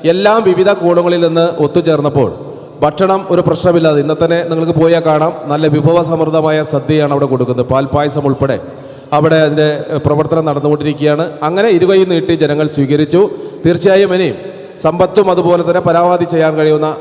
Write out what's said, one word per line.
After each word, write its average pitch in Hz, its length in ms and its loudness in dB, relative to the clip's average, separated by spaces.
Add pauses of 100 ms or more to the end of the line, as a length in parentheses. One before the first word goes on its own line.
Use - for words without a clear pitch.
(120)
എല്ലാം 208 360 2
വിവിധ 185 220 2 (100)
കോണുകളിൽ 175 460 0
നിന്ന് 165 180 0 (200)
ഒത്തുചേർന്നപ്പോൾ 147 680 0 (520)
ഭക്ഷണം 190 380 0 (120)
ഒരു 175 160 2
പ്രശ്നമില്ലാതെ 165 560 2
ഇന്ന് 151 180 -2
തന്നെ 170 180 0 (100)
നിങ്ങൾക്ക് 165 300 -2
പോയാൽ 165 280 2
കാണാം, 156 240 2 (200)
നല്ല 151 120 0 (120)
വിഭവസമൃദ്ധമായ 156 840 0 (160)
സദ്യയാണ് 143 420 0
അവിടെ 139 180 0
കൊടുക്കുന്നത്. 123 380 -2
പാൽപ്പായസം 143 580 0
ഉൾപ്പെടെ 131 280 -2 (640)
അവിടെ 160 260 4
അതിൻ്റെ 151 240 2 (380)
പ്രവർത്തനം 156 420 0
നടന്നുകൊണ്ടിരിക്കുകയാണ്. 147 760 -2 (220)
അങ്ങനെ 202 300 0
ഇരുകൈ 190 240 4 (100)
നീട്ടി 165 320 0
ജനങ്ങൾ 147 320 0
സ്വീകരിച്ചു. 147 460 2 (420)
തീർച്ചയായും 190 540 2
ഇനി 170 120 0 (540)
സമ്പത്തും 180 460 2
അതുപോലെ 175 360 2
തന്നെ 175 220 0
പരമാവധി 175 380 2 (100)
ചെയ്യാൻ 160 240 2
കഴിയുന്ന 156 280 2 (120)